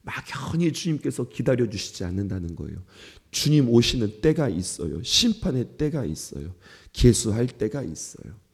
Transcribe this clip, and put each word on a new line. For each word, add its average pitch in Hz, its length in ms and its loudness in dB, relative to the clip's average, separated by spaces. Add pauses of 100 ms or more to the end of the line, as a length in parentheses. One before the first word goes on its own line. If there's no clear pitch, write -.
막연히 160 720 -2
주님께서 135 560 -4
기다려주시지 120 760 -2
않는다는 90 520 -4
거예요. 76 220 -10 (520)
주님 147 380 4
오시는 117 540 4
때가 156 260 4
있어요. 82 540 -4
심판의 143 760 0
때가 147 300 -2
있어요. 78 480 -8 (400)
계수할 113 520 6
때가 127 360 -4
있어요. - 500 -12 (220)